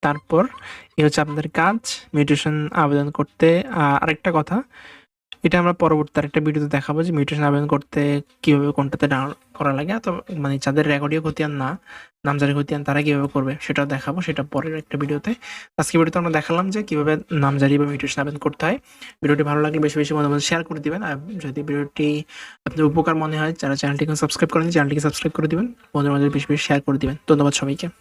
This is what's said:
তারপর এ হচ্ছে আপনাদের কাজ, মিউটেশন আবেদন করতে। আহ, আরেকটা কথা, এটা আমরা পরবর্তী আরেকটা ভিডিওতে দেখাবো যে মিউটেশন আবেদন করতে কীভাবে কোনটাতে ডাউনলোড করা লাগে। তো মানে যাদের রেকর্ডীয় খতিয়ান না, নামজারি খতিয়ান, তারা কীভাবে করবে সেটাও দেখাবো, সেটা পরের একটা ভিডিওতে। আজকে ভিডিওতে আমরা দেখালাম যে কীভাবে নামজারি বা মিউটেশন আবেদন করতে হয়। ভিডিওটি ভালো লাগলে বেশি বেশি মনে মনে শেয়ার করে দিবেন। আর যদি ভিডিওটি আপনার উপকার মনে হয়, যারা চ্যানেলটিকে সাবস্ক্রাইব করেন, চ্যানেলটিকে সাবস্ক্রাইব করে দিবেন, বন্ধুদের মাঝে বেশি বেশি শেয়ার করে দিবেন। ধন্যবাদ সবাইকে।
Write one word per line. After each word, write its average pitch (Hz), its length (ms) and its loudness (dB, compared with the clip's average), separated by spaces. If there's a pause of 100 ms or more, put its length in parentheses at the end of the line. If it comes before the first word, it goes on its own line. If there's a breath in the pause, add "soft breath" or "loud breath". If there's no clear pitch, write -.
তারপর 151 440 2 (520 loud breath)
এ 151 80 2
হচ্ছে 151 160 4
আপনাদের 151 280 -2
কাজ, 175 280 2 (380)
মিউটেশন 151 580 0
আবেদন 143 380 2
করতে। 165 520 2
আহ, 151 420 0
আরেকটা 160 300 -2
কথা, 170 280 0 (800 loud breath)
এটা 180 160 4
আমরা 175 140 4
পরবর্তী 156 480 2
আরেকটা 147 200 0
ভিডিওতে 151 280 0
দেখাবো 147 340 0
যে 175 100 0
মিউটেশন 147 300 0
আবেদন 143 240 2
করতে 143 540 0 (220)
কীভাবে 143 300 4
কোনটাতে 139 360 0
ডাউনলোড 135 280 -2 (180)
করা 143 180 0
লাগে। 156 300 -2
তো 175 280 -4
মানে 139 280 -2
যাদের 143 280 2
রেকর্ডীয় 147 340 0
খতিয়ান 156 300 -4
না, 143 280 -4 (460 loud breath)
নামজারি 143 300 2
খতিয়ান, 143 300 -2
তারা 143 180 0
কীভাবে 143 260 2
করবে 139 320 -2
সেটাও 143 260 -2
দেখাবো, 139 340 -4
সেটা 151 220 -4
পরের 147 340 -4
একটা 151 220 -8
ভিডিওতে। 143 360 -2 (440 loud breath)
আজকে 165 200 2
ভিডিওতে 165 200 2
আমরা 170 120 -2
দেখালাম 165 400 0
যে 214 120 -4
কীভাবে 151 340 0 (160)
নামজারি 139 460 2
বা 147 60 4
মিউটেশন 143 380 -4
আবেদন 147 160 -6
করতে 143 280 -2
হয়। 214 120 0 (440 loud breath)
ভিডিওটি 147 200 4
ভালো 147 180 2
লাগলে 151 180 0
বেশি 151 200 0
বেশি 147 160 0
মনে 147 140 2
মনে 143 120 2
শেয়ার 165 240 0
করে 160 160 -8
দিবেন। 156 220 -4
আর 156 140 -6 (220)
যদি 147 240 -8
ভিডিওটি 147 600 -2 (440 loud breath)
আপনার 156 180 0
উপকার 160 300 2
মনে 156 240 -2
হয়, 156 220 0
যারা 139 160 -2
চ্যানেলটিকে 151 400 -2
সাবস্ক্রাইব 156 360 0
করেন, 165 180 2
চ্যানেলটিকে 147 300 2
সাবস্ক্রাইব 147 360 -2
করে 160 120 0
দিবেন, 170 180 0
বন্ধুদের 143 460 -2
মাঝে 143 160 4
বেশি 143 200 -2
বেশি 147 180 0
শেয়ার 143 140 2
করে 139 180 0
দিবেন। 135 180 -2 (120)
ধন্যবাদ 143 240 6
সবাইকে। 139 360 -4 (120)